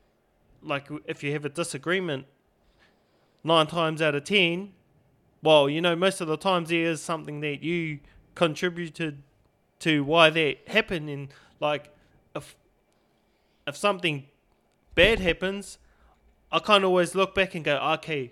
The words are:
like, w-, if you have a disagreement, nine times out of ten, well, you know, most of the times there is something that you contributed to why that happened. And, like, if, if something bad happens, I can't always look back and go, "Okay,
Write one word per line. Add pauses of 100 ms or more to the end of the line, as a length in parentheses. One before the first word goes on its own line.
(640)
like,
w-,
if
you
have
a
disagreement, (1200)
nine
times
out
of
ten, (680)
well,
you
know,
most
of
the
times
there
is
something
that
you (360)
contributed (560)
to
why
that (100)
happened.
And, (300)
like, (460)
if, (1120)
if
something (720)
bad
happens, (720)
I
can't
always
look
back
and
go, (180)
"Okay,